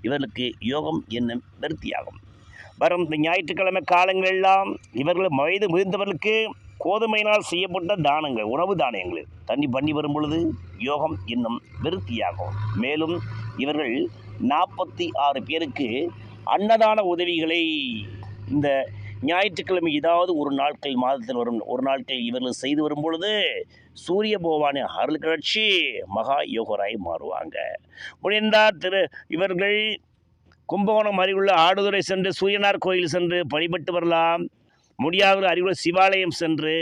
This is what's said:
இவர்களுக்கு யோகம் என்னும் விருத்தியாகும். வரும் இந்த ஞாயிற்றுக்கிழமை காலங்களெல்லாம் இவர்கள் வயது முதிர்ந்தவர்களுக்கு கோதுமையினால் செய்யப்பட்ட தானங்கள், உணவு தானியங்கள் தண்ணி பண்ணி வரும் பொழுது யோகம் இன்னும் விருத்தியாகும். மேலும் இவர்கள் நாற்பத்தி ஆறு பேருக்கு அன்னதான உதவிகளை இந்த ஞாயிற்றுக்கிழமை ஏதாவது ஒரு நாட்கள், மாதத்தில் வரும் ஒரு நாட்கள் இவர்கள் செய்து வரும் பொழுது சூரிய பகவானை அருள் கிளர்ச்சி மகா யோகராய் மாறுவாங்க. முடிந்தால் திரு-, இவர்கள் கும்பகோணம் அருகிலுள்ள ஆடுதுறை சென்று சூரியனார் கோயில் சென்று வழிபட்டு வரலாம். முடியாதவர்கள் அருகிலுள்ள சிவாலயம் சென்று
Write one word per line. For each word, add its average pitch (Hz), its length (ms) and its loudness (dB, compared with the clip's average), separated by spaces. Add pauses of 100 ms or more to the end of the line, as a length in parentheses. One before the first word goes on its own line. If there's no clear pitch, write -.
இவர்களுக்கு 127 440 -2 (140)
யோகம் 151 480 -2
என்னும் 120 340 -4 (160)
விருத்தியாகும். - 600 -6 (600)
வரும் 175 260 4
இந்த 151 120 -2
ஞாயிற்றுக்கிழமை 180 720 0
காலங்களெல்லாம் 190 840 4 (220)
இவர்கள் 170 380 0
வயது 170 380 2
முதிர்ந்தவர்களுக்கு 196 680 0 (440)
கோதுமையினால் 214 720 2
செய்யப்பட்ட 180 460 -2
தானங்கள், 143 480 0
உணவு 165 320 0
தானியங்கள் 92 500 -2 (180)
தண்ணி 139 220 0
பண்ணி 139 260 0
வரும் 147 200 -2
பொழுது 151 260 -2 (400)
யோகம் 143 380 -2 (100)
இன்னும் 117 320 -4 (240)
விருத்தியாகும். 101 760 -4 (200)
மேலும் 156 380 -2 (420)
இவர்கள் 139 380 -2 (540)
நாற்பத்தி 175 680 -2
ஆறு 139 280 2
பேருக்கு 151 460 -4 (580)
அன்னதான 214 540 4
உதவிகளை 170 640 0 (880)
இந்த 143 180 2 (540)
ஞாயிற்றுக்கிழமை 175 720 0
ஏதாவது 170 420 2
ஒரு 143 180 0
நாட்கள், 139 400 -2
மாதத்தில் 127 420 -2
வரும் 120 300 -2
ஒரு 123 160 -2
நாட்கள் 135 400 -2
இவர்கள் 123 400 -4
செய்து 147 200 0
வரும் 147 180 -2
பொழுது 165 300 -2 (680)
சூரிய 208 420 0
பகவானை 151 440 0 (100)
அருள் 135 260 -2
கிளர்ச்சி 160 440 -2 (440)
மகா 110 320 0 (140)
யோகராய் 107 480 -2
மாறுவாங்க. - 560 -6 (640)
முடிந்தால் 214 560 4
திரு-, 185 320 0 (200)
இவர்கள் 190 500 0 (880)
கும்பகோணம் 202 500 2
அருகிலுள்ள 196 360 4
ஆடுதுறை 196 460 4
சென்று 190 320 0
சூரியனார் 202 460 2
கோயில் 185 280 0
சென்று 175 320 0 (100)
வழிபட்டு 165 440 -2
வரலாம். 170 500 2 (560)
முடியாதவர்கள் 190 520 4
அருகிலுள்ள 180 260 0
சிவாலயம் 185 600 2
சென்று 160 440 0